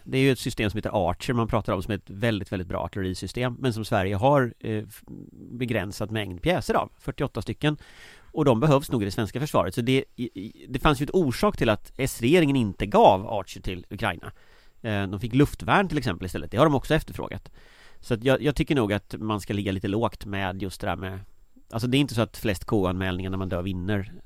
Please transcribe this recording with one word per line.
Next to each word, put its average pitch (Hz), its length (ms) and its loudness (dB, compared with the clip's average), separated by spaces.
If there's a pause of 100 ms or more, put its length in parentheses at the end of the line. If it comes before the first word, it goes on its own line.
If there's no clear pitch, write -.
Det 127 140 -4
är 135 40 4
ju 135 100 6
ett 123 80 0
system - 300 -2
som 104 80 -4
heter 98 320 0
Archer - 240 -2
man 117 140 2
pratar 110 260 0
om, 95 100 -2
som 107 80 -6
är 104 60 0
ett - 120 -18
väldigt, 101 420 -4
väldigt 92 160 -4
bra 92 160 -4
artillerisystem, 98 760 -4
men 131 140 2
som 110 120 -4
Sverige 101 300 2
har, 127 440 4
eh, 107 280 -4
f-, - 160 -20 (280)
begränsad 113 800 -4
mängd 98 300 -4
pjäser 170 320 0
av, - 260 0
fyrtioåtta - 420 -4
stycken. 147 360 0 (540)
Och 156 140 0
de 117 140 6
behövs 143 320 4
nog 120 100 2
i 101 40 2
det 98 60 0
svenska 110 280 -4
försvaret. 104 360 0
Så 127 60 0
det, 131 240 2 (100)
i, 120 80 -8
i, 98 460 -12
det 127 100 -4
fanns 147 220 4
ju - 20 0
ett - 120 -2
orsak 180 420 2
till 120 120 4
att - 280 0
S-regeringen 139 580 4
inte 110 300 0
gav 107 420 6
Archer 101 340 -6
till 90 280 -8
Ukraina. 98 420 -4 (500)
Eh, 101 260 -2
de 95 120 -6
fick 110 140 -6
luftvärn 147 540 2
till 151 100 -4
exempel 95 280 -2
istället. 90 260 -8
Det 98 60 -2
har 135 80 8
de 151 100 6
också 135 200 0
efterfrågat. - 560 -6 (480)
Så - 140 -4
att 110 100 -2
jag, 131 180 4
jag 139 140 0
tycker 165 200 0
nog 107 180 2
att - 240 -4
man 107 240 -2
ska - 120 -6
ligga 101 180 -2
lite 95 160 -4
lågt 107 380 -2
med 98 360 -4
just 95 200 -8
det 104 60 -4
där 90 80 -2
med, 92 240 -8 (520)
alltså, 113 160 -2
det 123 100 4
är - 20 6
inte 139 160 0
så 117 60 2
att - 160 -2
flest - 280 -2
K-anmälningar 92 640 0
när 95 80 -2
man 95 120 -4
dör 90 120 -2
vinner. 95 520 -4 (120)